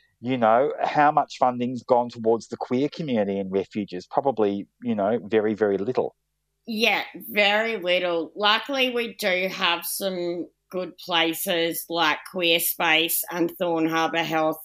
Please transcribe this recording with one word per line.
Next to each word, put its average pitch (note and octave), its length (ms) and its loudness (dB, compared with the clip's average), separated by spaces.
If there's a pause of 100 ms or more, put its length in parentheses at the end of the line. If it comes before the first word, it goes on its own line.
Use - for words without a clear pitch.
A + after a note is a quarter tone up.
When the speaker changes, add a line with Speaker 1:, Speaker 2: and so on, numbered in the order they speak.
(220)
Speaker 1:
you B2 160 -2
know, A#2+ 340 4 (100)
how D3 280 4
much C#3+ 280 2
funding's B2 440 0
gone B2 260 2
towards A#2 400 0
the - 80 -8
queer C3 320 0
community G#2+ 500 -2
in F#2+ 120 -6
refuges? F#2+ 560 -4
Probably, A2 600 0 (160)
you A#2+ 120 -2
know, G#2 280 0
very, G#2+ 300 2
very G2+ 240 2
little. - 400 -2 (500)
Speaker 2:
Yeah, G#3+ 360 0 (260)
very G#3 480 0
little. F3 580 -2
Luckily, A3+ 560 0
we A#3 240 -4
do F#3+ 380 -2
have F3 320 -2
some F3 640 -4 (240)
good F3+ 280 -8
places E3 920 -2
like D#3+ 300 2 (120)
Queer E3+ 300 2
Space E3 680 0
and E3+ 200 0
Thorn E3 380 0
Harbour E3 340 0
Health D#3 420 -2